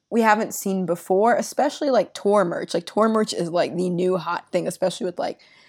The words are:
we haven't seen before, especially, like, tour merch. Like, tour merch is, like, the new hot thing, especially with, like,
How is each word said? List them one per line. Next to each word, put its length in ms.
we 120
haven't 340
seen 320
before, 480
especially, 560
like, 240
tour 280
merch. 300
Like, 140
tour 200
merch 240
is, 200
like, 240
the 160
new 260
hot 340
thing, 160
especially 380
with, 140
like, 200